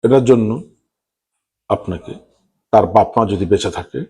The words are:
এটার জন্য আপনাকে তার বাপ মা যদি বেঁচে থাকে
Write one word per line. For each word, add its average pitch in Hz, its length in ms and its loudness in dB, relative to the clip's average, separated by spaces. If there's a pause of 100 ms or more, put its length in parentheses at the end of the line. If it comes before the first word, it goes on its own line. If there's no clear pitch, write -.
এটার 123 220 2
জন্য 117 240 2 (1200)
আপনাকে 92 440 -6 (600)
তার - 120 6 (100)
বাপ 107 200 4
মা 113 100 2
যদি 95 200 -4
বেঁচে 98 260 -2
থাকে - 280 -12 (100)